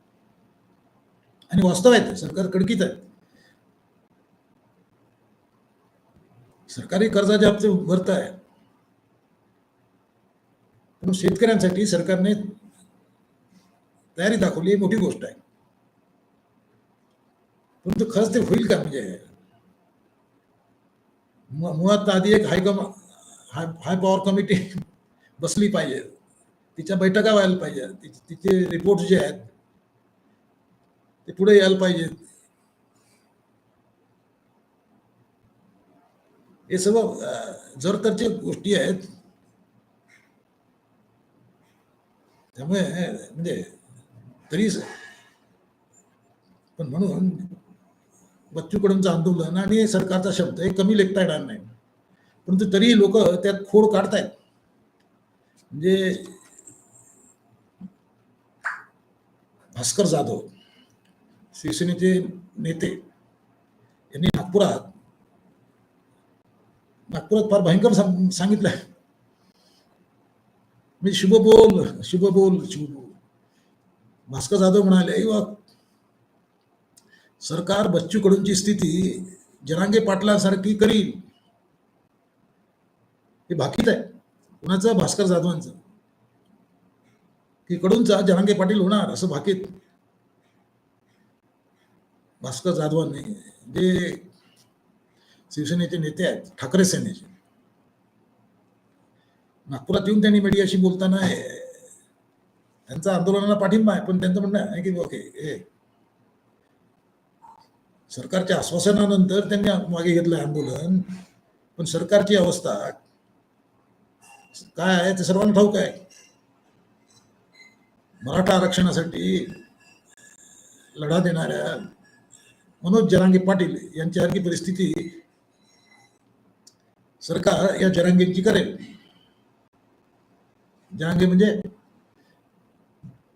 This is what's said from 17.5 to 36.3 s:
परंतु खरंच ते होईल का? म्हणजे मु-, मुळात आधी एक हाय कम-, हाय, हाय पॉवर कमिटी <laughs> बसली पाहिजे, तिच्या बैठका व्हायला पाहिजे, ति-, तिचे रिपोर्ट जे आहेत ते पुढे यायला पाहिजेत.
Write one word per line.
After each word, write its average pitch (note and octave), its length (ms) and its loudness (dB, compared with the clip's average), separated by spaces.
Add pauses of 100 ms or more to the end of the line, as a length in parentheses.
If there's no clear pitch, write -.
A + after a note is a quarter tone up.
परंतु G#3+ 200 -2 (100)
खरंच G#3 200 0
ते B3 40 0
होईल G#3+ 300 0
का? F#3+ 100 2
म्हणजे C3+ 460 -10 (2250)
मु-, D#3+ 240 -8
मुळात G3 340 2
आधी F#3+ 240 2
एक G#3+ 140 4
हाय F3+ 140 -2
कम-, G3 320 -2 (600)
हाय, D#3+ 140 -8
हाय E3 300 -6
पॉवर F#3+ 300 0
कमिटी G3 460 0 (340)
<laughs> - 340 -20
बसली G3 280 0
पाहिजे, D#3+ 420 -6 (680)
तिच्या F#3 180 -4
बैठका F#3+ 360 2
व्हायला F#3+ 240 4
पाहिजे, C#3 300 -8
ति-, - 440 -20
तिचे F#3 400 0
रिपोर्ट E3+ 300 0
जे F3+ 180 2
आहेत D3 220 -6 (1900)
ते F3 60 -14
पुढे G3+ 260 6
यायला F#3+ 200 4
पाहिजेत. F3+ 320 -2 (4000)